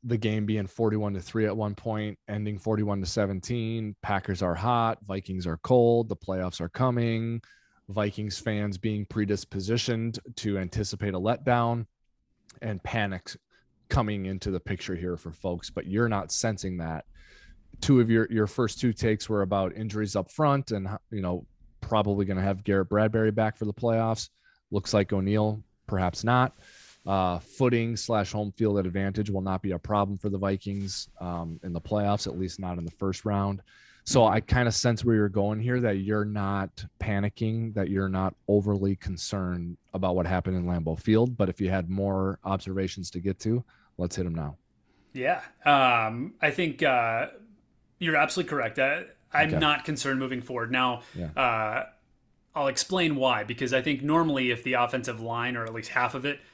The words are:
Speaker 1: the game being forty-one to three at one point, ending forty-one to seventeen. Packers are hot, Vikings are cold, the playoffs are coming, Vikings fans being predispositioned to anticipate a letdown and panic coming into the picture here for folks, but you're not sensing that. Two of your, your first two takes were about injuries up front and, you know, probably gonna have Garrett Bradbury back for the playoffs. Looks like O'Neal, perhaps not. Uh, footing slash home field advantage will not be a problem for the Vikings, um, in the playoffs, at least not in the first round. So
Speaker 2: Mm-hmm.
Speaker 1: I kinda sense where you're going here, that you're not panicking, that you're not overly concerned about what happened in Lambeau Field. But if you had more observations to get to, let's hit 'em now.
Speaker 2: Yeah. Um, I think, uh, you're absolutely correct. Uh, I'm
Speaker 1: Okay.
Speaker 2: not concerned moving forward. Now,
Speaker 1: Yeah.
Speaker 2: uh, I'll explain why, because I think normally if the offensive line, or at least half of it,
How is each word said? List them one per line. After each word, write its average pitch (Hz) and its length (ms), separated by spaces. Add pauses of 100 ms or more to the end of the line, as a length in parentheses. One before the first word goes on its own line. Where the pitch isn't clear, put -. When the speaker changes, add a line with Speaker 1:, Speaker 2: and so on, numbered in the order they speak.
Speaker 1:
the 120 140
game 107 300
being 107 180
forty-one 107 480
to 92 80
three 110 240
at 101 100
one 104 200
point, 107 420 (100)
ending 104 300
forty-one 104 440
to 95 40
seventeen. 110 960
Packers 98 400
are 90 140
hot, 113 420 (100)
Vikings 95 380
are 80 120
cold, 117 520
the 98 60
playoffs 92 460
are 85 80
coming, 117 720 (500)
Vikings 104 500
fans 104 400
being 104 260
predispositioned 110 1120 (200)
to 101 200
anticipate 98 560
a 90 60
letdown 117 640 (800)
and 107 200
panic 101 480 (580)
coming 104 360
into 95 260
the 90 80
picture 95 360
here 87 220
for 85 140
folks, 87 380
but - 180
you're 113 220
not 98 220
sensing 95 460
that. 80 280 (760)
Two 131 200
of 113 80
your, 113 200
your 107 180
first 117 320
two 123 120
takes 110 380
were 104 120
about 95 340
injuries 107 400
up 95 160
front 139 400
and, 98 180 (220)
you 104 100
know, 90 240 (360)
probably 101 440
gonna 92 160
have 98 220
Garrett 98 260
Bradbury 110 420
back 107 260
for 110 80
the 104 80
playoffs. 113 560 (420)
Looks 101 220
like 101 200
O'Neal, 107 500 (240)
perhaps 92 360
not. 123 340 (500)
Uh, 92 320
footing 117 560
slash 104 380
home 104 180
field 104 260
advantage 98 520
will 95 120
not 95 200
be 95 100
a 87 80
problem 101 380
for 104 120
the 98 80
Vikings, 98 720 (120)
um, 85 420
in 90 80
the 85 100
playoffs, 101 460
at 87 100
least 92 220
not 90 180
in 85 80
the 82 60
first 95 320
round. 98 380 (420)
So - 180
Speaker 2:
Mm-hmm. 107 120
Speaker 1:
I 110 80
kinda 120 300
sense 117 340
where 113 100
you're 104 140
going 104 300
here, 123 200
that 104 200
you're 104 260
not 101 580 (160)
panicking, 110 760
that 95 140
you're 98 200
not 95 260 (120)
overly 98 500
concerned 90 800 (160)
about 92 220
what 87 120
happened 92 300
in 87 80
Lambeau 85 340
Field. 117 380
But 98 120
if 87 120
you 92 80
had 90 200
more 95 540
observations 95 680
to 87 100
get 95 200
to, 120 220 (340)
let's 87 180
hit 90 100
'em 85 100
now. 73 220 (560)
Speaker 2:
Yeah. 131 280 (240)
Um, 123 760
I 151 100
think, 160 320
uh, 123 440 (760)
you're 165 140
absolutely 151 340
correct. 123 300
Uh, 143 220 (320)
I'm 156 160
Speaker 1:
Okay. 156 100
Speaker 2:
not 147 240
concerned 135 360
moving 131 220
forward. 117 300
Now, 127 300 (120)
Speaker 1:
Yeah. 82 220
Speaker 2:
uh, 113 500 (680)
I'll 143 120
explain 160 480
why, 127 280
because 120 300
I 131 80
think 135 200
normally 147 500
if 117 120
the 127 100
offensive 120 460
line, 117 380
or 113 80
at 113 80
least 113 160
half 123 260
of 131 100
it, 143 140 (140)